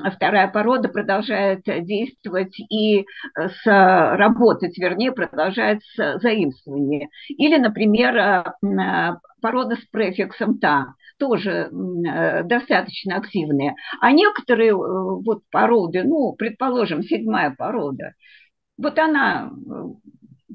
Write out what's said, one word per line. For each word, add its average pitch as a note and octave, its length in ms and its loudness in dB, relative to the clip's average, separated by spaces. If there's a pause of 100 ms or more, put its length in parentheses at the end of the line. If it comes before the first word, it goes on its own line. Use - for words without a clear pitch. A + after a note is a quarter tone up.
(160)
вторая F#3+ 340 2
порода G#3+ 400 0
продолжает G3+ 760 -2
действовать F#3+ 920 -4 (160)
и, G#3+ 300 2
э, G3 40 -6 (600)
с-, F#3 520 6
работать, G#3 640 4
вернее, F#3 340 0
продолжает G#3 720 -2
с-, D3+ 380 -4
заимствование. D3 880 -2 (200)
Или, D4 300 2
например, A3+ 580 2
э, F#3+ 280 2 (180)
м, G3 160 0
э, E3+ 380 -2 (260)
порода A#3 340 -2
с - 140 -12
префиксом G#3 680 -2
"та", C#3+ 360 0 (240)
тоже, F#3+ 540 -2
м, F3+ 320 -6
э, E3 400 -2
достаточно F#3+ 720 -2
активная. D3+ 580 -2 (260)
А B3 120 6
некоторые, D4 580 4
э, G#3 40 4
вот F#3+ 640 -4 (100)
породы, F#3+ 540 2
ну, C4+ 340 0
предположим, A3+ 640 -2
седьмая G#3+ 540 -2
порода, D3 560 -6 (640)
вот C#4 200 -2
она, C#4+ 540 0
э, - 1040 -16